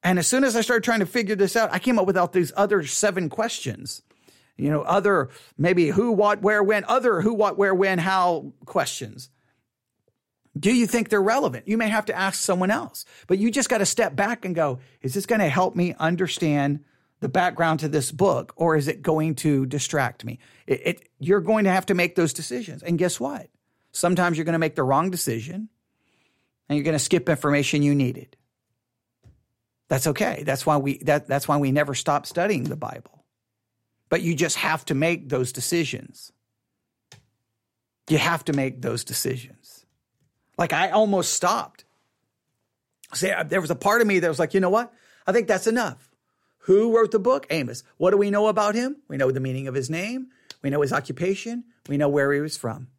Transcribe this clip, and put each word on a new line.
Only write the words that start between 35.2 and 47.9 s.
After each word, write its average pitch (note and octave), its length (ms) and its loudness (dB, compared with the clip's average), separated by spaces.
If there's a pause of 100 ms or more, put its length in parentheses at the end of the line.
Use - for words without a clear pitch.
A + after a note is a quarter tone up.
those B2+ 220 -2
decisions. - 800 -6 (1800)
You D#3 80 2
have E3 280 -2
to D#3+ 80 -2
make C3+ 280 -4
those A#2 220 -6
decisions. - 600 -8 (920)
Like, E3+ 160 0
I E3+ 180 0
almost G3+ 420 2
stopped. - 520 -2 (1300)
See, F#3+ 180 -2
I, E3 120 -2
there E3+ 180 -2
was D#3+ 100 -6
a E3 40 -2
part A3 260 2
of A3 60 4
me G3 120 4
that E3+ 80 0
was D3 120 -2
like, D#3+ 140 0
"You G3 60 4
know F3+ 100 2
what? A#3 240 0 (340)
I F#3+ 40 0
think A3+ 160 2
that's F#3+ 200 0
enough." A3 420 -2 (500)
Who A3 360 4
wrote A3+ 160 4
the A3 80 2
book? B3+ 320 0
Amos. B2+ 320 -4 (140)